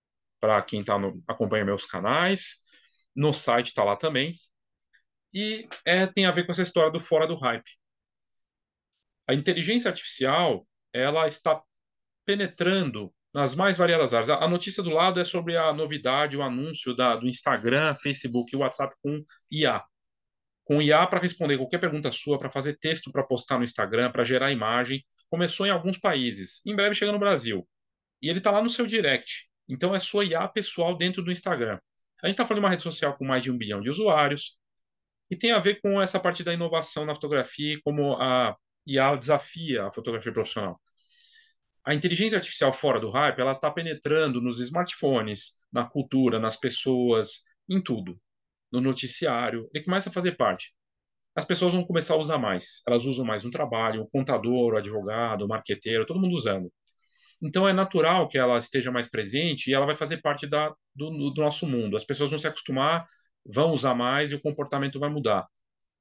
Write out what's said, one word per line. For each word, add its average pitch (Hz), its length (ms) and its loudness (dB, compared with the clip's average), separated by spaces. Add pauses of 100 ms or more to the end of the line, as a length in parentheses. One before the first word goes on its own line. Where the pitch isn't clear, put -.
(400)
pra 107 220 4
quem 107 200 -6
tá 101 160 0
no, 95 300 -6
acompanha 107 360 -2
meus 98 200 -2
canais, 151 800 -2 (520)
no 147 200 2
site 120 400 2
tá 110 100 2
lá 101 120 2
também. 156 420 -2 (920)
E, 214 360 -6 (160)
é, 185 220 4
tem 190 180 0
a 180 60 6
ver 175 160 0
com 175 60 -2
essa 180 100 0
história 165 280 4
do 165 100 -4
fora 160 260 4
do 160 100 -4
hype. 120 340 -4 (1600)
A 127 80 2
inteligência 180 540 0
artificial, 139 800 0 (260)
ela 147 360 2
está 156 340 0 (600)
penetrando 175 880 0 (200)
nas 135 220 0
mais 185 220 2
variadas 165 380 4
áreas. 117 160 4
A, 151 140 2
a 160 40 4
notícia 175 340 -2
do 170 80 -4
lado 175 300 4
é 175 40 0
sobre 170 320 -2
a 160 160 4
novidade, 147 640 0
o 143 60 -2
anúncio 131 520 -2
da, 120 220 4
do 113 100 -4
Instagram, 127 720 2
Facebook 123 580 -2
e - 20 -4
WhatsApp 139 460 -2
com 151 200 -4 (280)
I 151 160 0
A. 113 180 0 (800)
Com 147 180 2
I 151 120 6
A 165 140 6
pra 185 120 0
responder 160 400 0
qualquer 131 200 -2
pergunta 147 320 -2
sua, 143 280 -2
pra 135 120 -8
fazer 143 280 -4
texto 160 320 -4
pra 135 140 0
postar 127 340 0
no 123 60 0
Instagram, 117 480 0
pra 123 120 2
gerar 131 280 2
imagem. 120 520 -2 (240)
Começou 170 380 -2
em 202 40 2
alguns 180 280 -2
países. 120 640 -2
Em 208 120 -4
breve 202 180 2
chega 208 180 0
no 208 60 -2
Brasil. 120 500 0 (540)
E 151 80 -2
ele 180 100 -2
tá 202 100 2
lá 208 120 4
no 233 80 0
seu 240 160 -2
direct. 175 640 0 (180)
Então 175 260 -2
é 190 40 0
sua 202 260 0
I 165 100 -2
A 175 120 0
pessoal 180 500 -2
dentro 185 260 -2
do 175 100 -4
Instagram. 120 460 -2 (440)
A 170 60 -2
gente 190 80 -2
tá - 100 0
falando 208 140 0
de 202 40 4
uma 190 60 4
rede 175 120 0
social 151 340 -4
com 139 100 -8
mais 127 160 0
de 131 80 -2
um 123 80 -2
bilhão 104 220 -4
de 113 100 -4
usuários. 151 680 0 (720)
E 185 60 -6
tem 233 160 2
a 214 60 4
ver 196 220 2
com 196 200 2
essa 190 200 0
parte 175 240 0
da 170 100 -2
inovação 160 500 -2
na 151 100 -4
fotografia 147 600 -2
e 151 80 -10
como 147 320 0
a 127 420 2 (300)
I 135 120 0
A 135 180 4
desafia 135 720 -2
a 101 60 -8
fotografia 113 400 -6
profissional. 101 480 -4 (1040)
A 147 100 0
inteligência 175 420 0
artificial - 360 0
fora 131 260 0
do 107 120 -4
hype, 135 280 2
ela 131 160 2
tá 147 160 -2
penetrando 151 720 0
nos 120 200 -2
smartphones, 127 1080 -2
na 120 140 0
cultura, 131 540 2
nas 110 180 0
pessoas, 123 840 0 (260)
em 190 140 0
tudo. 113 360 -6 (540)
No 123 80 0
noticiário, 120 920 -2
ele 151 120 -8
começa 185 240 0
a 175 40 -8
fazer 180 200 -2
parte. 101 420 -2 (600)
As 151 100 -4
pessoas 180 300 2
vão 180 100 0
começar 165 300 0
a 156 40 4
usar 151 200 0
mais. 98 500 -2
Elas 120 160 4
usam 131 200 -2
mais 107 200 -2
no 120 60 -8
trabalho, 113 520 -2
o 104 60 -12
contador, 123 680 2
o - 20 2
advogado, 107 640 -4
o 101 60 -4
marqueteiro, 110 580 -2
todo 165 120 -4
mundo 180 160 2
usando. 101 380 -2 (720)
Então 185 260 2
é 190 40 4
natural 185 560 2
que 139 100 -2
ela 123 200 4
esteja 123 320 -2
mais 120 180 -2
presente 127 640 -2
e 139 40 2
ela 139 120 2
vai 151 80 0
fazer 156 280 -4
parte 147 240 -2
da, 151 280 -2 (200)
do, 143 360 -6
do 147 120 -2
nosso 147 240 0
mundo. 113 300 0
As 107 80 -6
pessoas 139 260 -2
vão 151 80 -2
se 151 100 -2
acostumar, 147 560 -2 (400)
vão 139 260 2
usar 135 240 2
mais 135 380 0
e - 20 -4
o 143 60 -8
comportamento 139 580 -4
vai 147 120 -2
mudar. 110 360 0 (540)